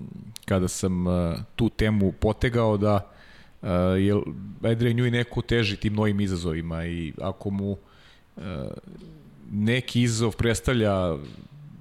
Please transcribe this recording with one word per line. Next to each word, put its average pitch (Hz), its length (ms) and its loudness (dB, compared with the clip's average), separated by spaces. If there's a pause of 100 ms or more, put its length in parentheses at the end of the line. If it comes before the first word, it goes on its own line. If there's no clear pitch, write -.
(440)
kada 92 240 2
sam, 90 400 0
e, - 20 2 (460)
tu 113 120 2
temu 107 440 2
potegao, 110 640 2
da, 101 340 2 (520)
e, - 60 -6 (300)
je 101 160 4 (480)
Adrian 117 340 2
Newey 123 160 2
neko 120 300 -2
teži 110 340 0
tim 107 180 -2
novim 104 260 2
izazovima 82 680 -2
i 85 340 -4
ako 95 300 -6
mu, 98 260 -2 (600)
e, - 40 -16 (1040)
neki 120 560 0
izazov 113 300 2
predstavlja 104 840 2 (640)